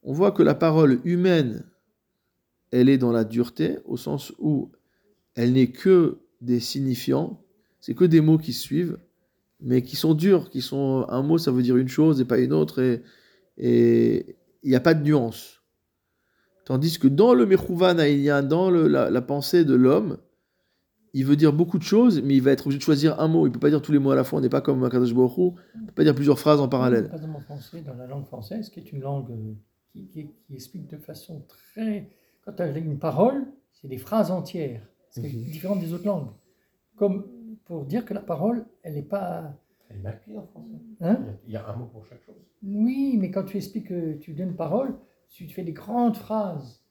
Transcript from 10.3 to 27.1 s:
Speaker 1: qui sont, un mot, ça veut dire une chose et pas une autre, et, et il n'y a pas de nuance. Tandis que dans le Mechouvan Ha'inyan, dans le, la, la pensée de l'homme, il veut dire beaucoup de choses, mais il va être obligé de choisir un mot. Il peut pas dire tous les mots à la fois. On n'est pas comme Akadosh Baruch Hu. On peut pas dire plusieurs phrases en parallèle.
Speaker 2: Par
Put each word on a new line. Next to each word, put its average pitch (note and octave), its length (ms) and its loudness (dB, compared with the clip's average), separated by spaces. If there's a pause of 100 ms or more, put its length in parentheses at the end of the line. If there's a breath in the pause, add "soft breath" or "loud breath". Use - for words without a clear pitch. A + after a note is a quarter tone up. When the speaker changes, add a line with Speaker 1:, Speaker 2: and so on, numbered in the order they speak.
Speaker 1:
qui C3 100 -8
sont, C3+ 480 -2
un B2+ 140 -2
mot, D#3 160 2
ça E3 140 -2
veut B2 100 2
dire B2 140 2
une B2+ 120 2
chose D#3 320 2
et B2 40 4
pas A#2+ 140 0
une B2+ 140 2
autre, D#3 300 0
et, A#2+ 200 0 (540 soft breath)
et A#2 800 2 (260)
il D3 80 -4
n'y B2+ 60 4
a B2 40 4
pas E3 140 4
de D#3 80 -2
nuance. C#3 600 -2 (1000)
Tandis D3 340 -2
que C3+ 100 4
dans G3+ 260 6
le B3 120 4
Mechouvan F3+ 520 2
Ha'inyan, C#3+ 440 2
dans E3 280 2
le, E3 180 4
la, C3+ 220 2
la A2+ 120 0
pensée C#3+ 420 0
de C3+ 100 2
l'homme, C#3 440 4 (920)
il C3 120 -2
veut C#3+ 120 4
dire D3+ 160 4
beaucoup E3+ 260 0
de - 60 -4
choses, G#3 380 4
mais C#3 120 2
il C3 80 6
va C3+ 80 4
être C3 160 0
obligé C#3 120 -2
de C3+ 40 -8
choisir D3+ 380 2
un D#3+ 80 2
mot. D#3+ 180 4
Il B2 60 0
peut A#2+ 80 -8
pas D3 100 4
dire D3+ 120 2
tous D3+ 100 -4
les C#3+ 80 4
mots C3+ 100 0
à C3+ 60 4
la C3 80 2
fois. D#3 160 -4
On - 20 -2
n'est B2+ 60 2
pas C3+ 140 0
comme C3 200 0
Akadosh B2 320 0
Baruch B2+ 240 2
Hu. - 20 0 (400 loud breath)
On - 60 -14
peut - 80 -18
pas - 80 2
dire D3 120 4
plusieurs C#3+ 260 2
phrases D3+ 200 4
en C3+ 80 0
parallèle. B2+ 400 2
Speaker 2:
Par E3+ 80 -14